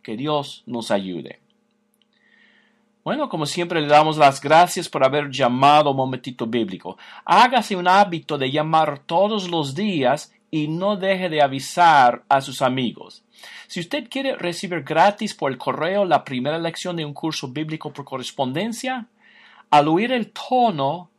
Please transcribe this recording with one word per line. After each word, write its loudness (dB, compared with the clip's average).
Que -12
Dios -6
nos -10
ayude. -4
Bueno, -2
como -4
siempre, -4
le -2
damos 4
las 4
gracias 2
por -2
haber 0
llamado 4
a 0
Momentito -4
Bíblico. -4
Hágase 4
un 0
hábito 2
de -2
llamar 0
todos -2
los -4
días -2
y -4
no -2
deje -2
de 0
avisar 4
a 4
sus -6
amigos. -4
Si -8
usted -8
quiere -6
recibir -6
gratis 2
por -4
el -6
correo -2
la 2
primera -4
lección -6
de -4
un -8
curso -6
bíblico -8
por -14
correspondencia, -6
al 4
oír 0
el -4
tono -2